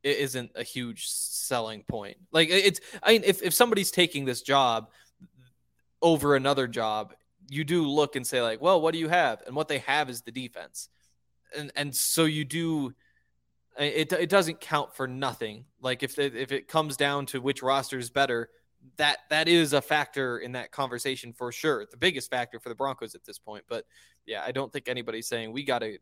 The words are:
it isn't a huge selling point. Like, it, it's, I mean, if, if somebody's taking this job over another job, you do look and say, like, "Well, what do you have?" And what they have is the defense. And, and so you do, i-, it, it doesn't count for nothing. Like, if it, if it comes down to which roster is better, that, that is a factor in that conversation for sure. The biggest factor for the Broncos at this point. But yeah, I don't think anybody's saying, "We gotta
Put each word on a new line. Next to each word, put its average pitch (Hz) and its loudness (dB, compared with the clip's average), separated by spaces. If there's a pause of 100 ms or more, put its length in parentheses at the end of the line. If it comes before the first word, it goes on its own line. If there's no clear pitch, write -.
it 139 2
isn't 127 -4
a 120 -6
huge 117 -8
selling - -4
point. 104 -10 (140)
Like, 160 6
it, 190 4
it's, 190 4 (240)
I 226 8
mean, 226 6
if, 196 4
if 180 0
somebody's 220 4
taking 160 0
this 123 -2
job 120 2 (1120)
over 147 6
another 135 2
job, 110 -2 (360)
you 147 -4
do 160 2
look 143 2
and 123 -4
say, 127 0
like, 113 0
"Well, 175 6
what 160 2
do 165 -4
you 160 -2
have?" 156 2
And 131 -12
what 151 -2
they 143 -2
have 139 0
is 117 -12
the 117 -16
defense. 113 -12 (680)
And, 147 -8
and 143 -4
so - 2
you 151 0
do, 156 -2 (840)
i-, 143 -2
it, 147 0
it 165 0
doesn't 170 2
count - -2
for 131 -4
nothing. 123 -6 (160)
Like, 127 -2
if 135 -6
it, 139 0
if 127 -6
it - -4
comes 156 0
down 143 0
to 131 -8
which 135 -2
roster 135 0
is 120 -8
better, 127 0 (480)
that, 147 2 (100)
that 156 2
is 165 6
a 139 4
factor 135 -2
in 123 -10
that 123 -10
conversation 127 -4
for 120 -8
sure. 123 -2
The 120 -20
biggest 151 -2
factor 120 -4
for 123 -12
the 113 -8
Broncos 131 -6
at - -20
this - -18
point. 104 -16
But 117 -8 (400)
yeah, 104 -8
I 123 -6
don't 135 -6
think 139 -8
anybody's 117 -6
saying, 113 -6
"We 139 -8
gotta 117 -2